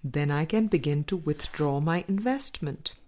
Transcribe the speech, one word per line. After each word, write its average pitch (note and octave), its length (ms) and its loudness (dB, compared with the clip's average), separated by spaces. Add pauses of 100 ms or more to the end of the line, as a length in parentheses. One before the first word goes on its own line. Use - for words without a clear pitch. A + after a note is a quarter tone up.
then C#3+ 260 0
I D3 140 2
can A3 220 2
begin D3 380 2
to F#3+ 120 -2
withdraw D3 640 0
my E3 260 2
investment. G3+ 840 -2 (140)